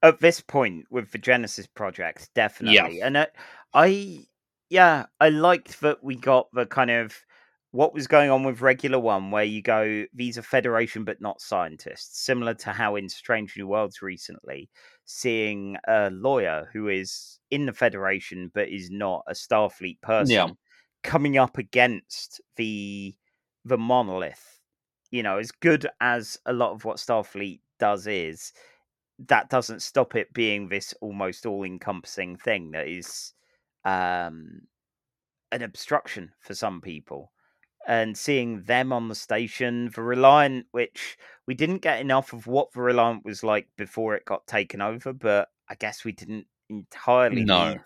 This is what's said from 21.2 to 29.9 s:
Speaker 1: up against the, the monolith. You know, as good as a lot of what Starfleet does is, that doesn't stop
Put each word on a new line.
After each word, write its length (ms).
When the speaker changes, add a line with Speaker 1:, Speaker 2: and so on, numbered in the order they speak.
Speaker 1:
up 200
against 840
the, 580
the 140
monolith. 800
You 100
know, 160
as 140
good 340
as 460
a 60
lot 200
of 120
what 120
Starfleet 640
does 300
is, 440
that 220
doesn't 320
stop 340